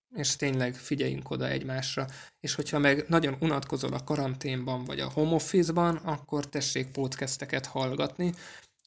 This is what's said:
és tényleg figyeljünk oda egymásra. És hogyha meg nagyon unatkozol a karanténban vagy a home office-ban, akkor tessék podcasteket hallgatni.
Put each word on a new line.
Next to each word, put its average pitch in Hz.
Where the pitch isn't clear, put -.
és 143
tényleg 131
figyeljünk 131
oda 127
egymásra. 131
És 139
hogyha 151
meg 143
nagyon 151
unatkozol 135
a 131
karanténban 131
vagy 139
a 131
home 156
office-ban, 170
akkor 147
tessék 131
podcasteket 131
hallgatni. 143